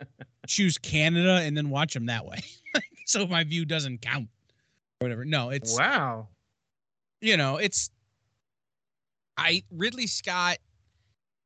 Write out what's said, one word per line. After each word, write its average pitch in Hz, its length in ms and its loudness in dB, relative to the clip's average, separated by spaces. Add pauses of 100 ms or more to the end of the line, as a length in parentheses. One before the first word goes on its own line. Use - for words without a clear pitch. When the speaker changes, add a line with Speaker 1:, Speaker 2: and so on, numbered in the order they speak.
Speaker 1:
<laughs> - 460 -20
Speaker 2:
choose 185 320 2
Canada 170 640 4
and 147 140 -2
then 147 120 0
watch 143 280 0
'em 117 100 -4
that 117 180 -2
way. - 140 -12
<laughs> - 300 -14 (420)
so 202 180 0
my 170 160 2
view 160 220 -2
doesn't 143 380 -4
count. 123 260 -4 (720)
Or 127 60 -2
whatever. 120 180 -4
No, 139 260 0
it's 117 260 -4
Speaker 1:
Wow. 131 520 2 (920)
Speaker 2:
you 214 160 4
know, 139 200 2
it's, - 340 -2 (1500)
I, 165 340 2
Ridley 226 360 -2
Scott, 180 520 0 (880)